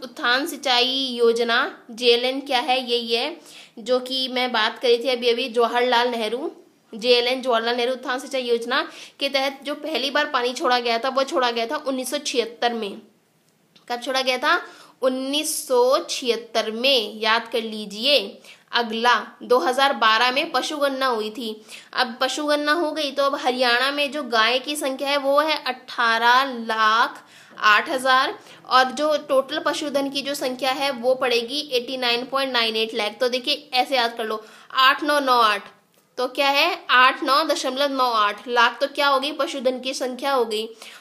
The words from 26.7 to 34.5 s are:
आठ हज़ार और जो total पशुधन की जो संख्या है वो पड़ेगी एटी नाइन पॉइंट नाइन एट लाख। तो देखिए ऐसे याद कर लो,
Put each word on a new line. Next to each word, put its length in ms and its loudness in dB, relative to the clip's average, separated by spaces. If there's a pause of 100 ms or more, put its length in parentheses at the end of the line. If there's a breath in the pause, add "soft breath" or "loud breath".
आठ 300 4
हज़ार 480 2 (280 loud breath)
और 260 4
जो 260 0
total 420 0
पशुधन 500 -2
की 120 -4
जो 120 -4
संख्या 380 -2
है 200 0
वो 240 0
पड़ेगी 440 0 (140)
एटी 240 -4
नाइन 280 0
पॉइंट 280 -2
नाइन 220 2
एट 180 -2
लाख। 280 -4
तो 80 2
देखिए 440 -4
ऐसे 220 0
याद 220 0
कर 80 -4
लो, 180 -6 (300 loud breath)